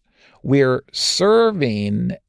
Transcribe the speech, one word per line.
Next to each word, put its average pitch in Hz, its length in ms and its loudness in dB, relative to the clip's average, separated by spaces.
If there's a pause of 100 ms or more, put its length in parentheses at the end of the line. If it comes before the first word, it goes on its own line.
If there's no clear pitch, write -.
(420)
We're 131 420 2 (100)
serving 135 1200 0 (140)